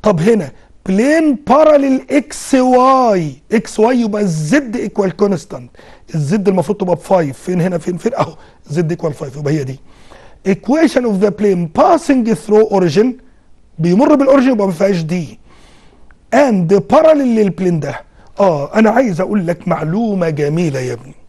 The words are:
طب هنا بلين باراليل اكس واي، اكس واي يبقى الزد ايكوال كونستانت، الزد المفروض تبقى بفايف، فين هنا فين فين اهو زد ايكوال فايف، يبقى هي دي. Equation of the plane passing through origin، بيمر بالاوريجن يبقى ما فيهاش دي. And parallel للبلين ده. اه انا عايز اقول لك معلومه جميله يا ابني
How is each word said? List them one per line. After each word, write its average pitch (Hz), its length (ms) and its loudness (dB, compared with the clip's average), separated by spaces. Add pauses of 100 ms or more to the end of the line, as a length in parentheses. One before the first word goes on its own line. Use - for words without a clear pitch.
طب 190 180 0
هنا 190 300 0 (360)
بلين 285 480 2 (120)
باراليل 277 640 2
اكس - 440 -2
واي، 254 800 2 (200)
اكس - 280 -2
واي 240 200 2
يبقى 208 220 -2
الزد 202 540 -2
ايكوال 202 400 -4
كونستانت، 180 540 -4 (440)
الزد 175 340 -2
المفروض 185 300 -2
تبقى 180 160 -2
بفايف، 165 440 -2
فين 180 220 -4
هنا 175 180 -2
فين 180 180 -6
فين 220 180 -4
اهو - 220 -4 (340)
زد 156 200 -2
ايكوال 170 220 -6
فايف، 135 240 -12
يبقى 147 160 -4
هي 151 120 -2
دي. 135 160 -12 (680)
Equation 269 540 0
of 208 220 0
the 208 60 2
plane 196 380 -2 (120)
passing 269 540 2
through 214 420 2
origin، 185 300 2 (720)
بيمر 202 360 2
بالاوريجن 269 380 4
يبقى 208 140 0
ما 190 60 -2
فيهاش 185 300 0
دي. 160 360 -6 (960)
And 202 380 2 (200)
parallel 311 240 6
للبلين 196 640 0
ده. 139 200 -10 (400)
اه 156 340 0
انا 220 160 4
عايز 220 300 0
اقول 190 260 -2
لك 170 220 -4
معلومه 175 640 -2
جميله 151 500 -2
يا 127 120 -6
ابني 120 220 -14 (140)